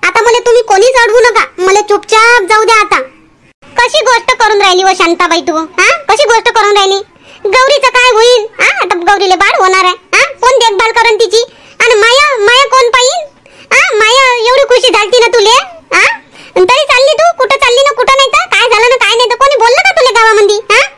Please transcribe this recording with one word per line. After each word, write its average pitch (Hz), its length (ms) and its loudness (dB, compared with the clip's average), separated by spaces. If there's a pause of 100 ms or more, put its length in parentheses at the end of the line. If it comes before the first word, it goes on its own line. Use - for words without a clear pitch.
आता 403 140 -2
मला 466 180 2
तुम्ही 480 220 2
कोणीच 466 400 2
अडवू 453 180 2
नका, 440 240 0 (140)
मला 381 240 0
चुपचाप 427 680 0
जाऊ 440 140 2
द्या 440 120 0
आता. 415 260 -2 (760)
कशी 494 260 -2
गोष्ट 466 340 -2
करून 427 220 0
राहिली 370 220 0
हो 381 140 2
शांताबाई 339 440 -2
तू, 302 140 -6
हा? 320 320 -4 (220)
कशी 453 140 0
गोष्ट 453 260 0
करून 415 280 0
राहिली? 392 200 0 (480)
गौरीचं 508 440 0
काय 494 240 0
होईल, 453 320 2 (140)
हा? 415 100 0 (120)
आता 370 160 -4 (140)
गौरीला 381 240 0
बाळ 392 240 0
होणार 381 240 2
आहे, 359 100 0 (220)
हा? 466 80 2 (180)
कोण 494 180 2
देखभाल 453 320 0
करून 453 240 0
तिची? 427 280 0 (400)
आणि 466 120 2
माया, 480 320 2 (180)
माया 494 220 2
कोण 494 220 2
पाहीन, 539 380 -2 (460)
हा? 523 80 0 (160)
माया 466 280 2 (120)
एवढी 508 320 0
खुशी 480 240 2
झालती 415 260 0
ना 466 140 2
तुले, 453 220 2 (400)
हा? 381 80 0 (520)
आणि 370 100 2
तरी 539 260 0
चालली 539 280 2
तू, 679 180 2
कुठं 523 180 0
चालली 523 260 0
ना, 571 100 0
कुठं 494 260 0
नाही 539 120 0
तर, 640 160 -2 (100)
काय 453 140 0
झालं 440 200 0
ना, 523 60 2 (100)
काय 427 100 -2
नाही 466 140 0
तर, 480 60 -2
कोणी 523 240 0
बोललं 480 260 2
का 784 140 0
तुला 508 200 2
गावामध्ये, 427 380 2 (140)
हा? 466 100 2 (160)